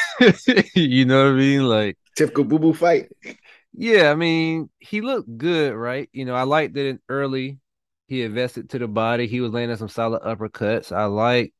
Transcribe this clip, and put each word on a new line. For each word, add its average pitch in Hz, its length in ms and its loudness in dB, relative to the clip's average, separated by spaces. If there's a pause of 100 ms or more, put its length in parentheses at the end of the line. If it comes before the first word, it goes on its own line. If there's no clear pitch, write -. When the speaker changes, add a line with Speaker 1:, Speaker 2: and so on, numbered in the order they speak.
(760)
Speaker 1:
You 131 320 4
know 135 180 4
what 139 80 4
I 131 40 2
mean? 139 260 4
Like, 107 340 0 (200)
Speaker 2:
typical 147 280 0
Boo 147 140 0
Boo 156 160 2
fight. 170 340 2 (640)
Speaker 1:
Yeah, 208 380 4
I 147 60 2
mean, 160 520 -2 (120)
he 208 200 -8
looked 208 380 -6
good, 151 360 -2
right? 120 380 -8
You 135 120 -10
know, 127 100 -6
I 127 80 0
liked 143 320 0
that 139 120 -4
in 131 120 -6 (100)
early 135 500 -6 (500)
he 127 140 -4
invested 117 480 -6
to 127 100 -6
the 120 80 -6
body. 113 400 -2
He 123 120 -4
was 117 120 -4
landing 120 240 -4
some 107 120 -10
solid 113 340 -4
uppercuts. 110 680 -4
I 101 140 -2
liked 110 560 0